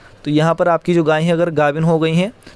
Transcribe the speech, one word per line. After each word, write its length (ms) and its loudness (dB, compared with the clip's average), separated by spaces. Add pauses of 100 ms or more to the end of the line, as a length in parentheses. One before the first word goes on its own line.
(240)
तो 60 -4
यहाँ 240 2
पर 140 0
आपकी 260 0
जो 100 2
गाय 180 0
हैं 100 0
अगर 200 0
गाभिन 320 0
हो 140 2
गई 160 0
हैं 180 -2 (240)